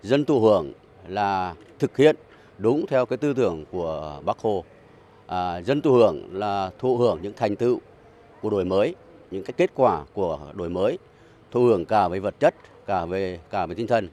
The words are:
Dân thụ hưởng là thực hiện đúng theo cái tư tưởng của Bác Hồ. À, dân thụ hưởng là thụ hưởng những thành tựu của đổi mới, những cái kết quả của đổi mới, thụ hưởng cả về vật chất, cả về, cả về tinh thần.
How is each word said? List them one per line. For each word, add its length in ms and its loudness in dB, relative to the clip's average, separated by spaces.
Dân 220 0
thụ 160 2
hưởng 320 4
là 460 -2
thực 180 -2
hiện 200 6
đúng 280 0
theo 200 0
cái 100 -4
tư 180 -2
tưởng 360 0
của 540 -6
Bác 140 -2
Hồ. 260 -2
À, 360 -4
dân 180 -2
thụ 120 2
hưởng 400 4
là 460 -4
thụ 180 0
hưởng 260 2
những 140 -8
thành 200 -2
tựu 240 0
của 80 -4
đổi 140 0
mới, 300 0
những 140 -8
cái 120 -12
kết 180 0
quả 380 2
của 260 -2
đổi 160 -8
mới, 300 0
thụ 140 2
hưởng 200 4
cả 240 2
về 100 -4
vật 220 -4
chất, 140 4
cả 180 -2
về, 360 -4
cả 160 -4
về 80 -10
tinh 120 -6
thần. 260 0